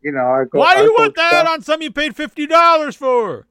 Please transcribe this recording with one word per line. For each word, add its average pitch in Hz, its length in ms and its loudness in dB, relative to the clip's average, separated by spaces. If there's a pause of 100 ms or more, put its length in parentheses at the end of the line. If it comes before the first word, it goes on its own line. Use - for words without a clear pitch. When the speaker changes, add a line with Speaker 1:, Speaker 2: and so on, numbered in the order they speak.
Speaker 1:
you 147 100 -8
know, 131 140 -4
I 131 200 0
go, - 140 -4
Speaker 2:
Why 330 160 4
do 392 40 0
Speaker 1:
I 427 40 4
Speaker 2:
you 440 140 6
Speaker 1:
go 453 60 4
Speaker 2:
want 440 140 -2
that 330 120 0 (120)
Speaker 1:
stuff. 330 80 0
Speaker 2:
on 320 120 -4
something 320 220 -4
you 294 80 -8
paid 285 240 -6
fifty 302 320 -8
dollars 320 480 2
for? 233 560 -4